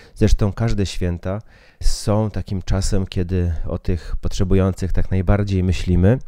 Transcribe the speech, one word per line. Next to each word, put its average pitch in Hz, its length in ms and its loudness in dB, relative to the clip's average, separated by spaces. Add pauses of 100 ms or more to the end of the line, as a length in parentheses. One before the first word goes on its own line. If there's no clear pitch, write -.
(160)
Zresztą 104 380 4
każde 110 320 0
święta 92 560 -4 (420)
są 107 480 2
takim 92 300 -6
czasem, 95 460 0
kiedy 87 460 -2 (140)
o 85 100 -4
tych - 440 -4
potrzebujących 95 720 0
tak - 180 2
najbardziej 98 520 0
myślimy. 90 640 2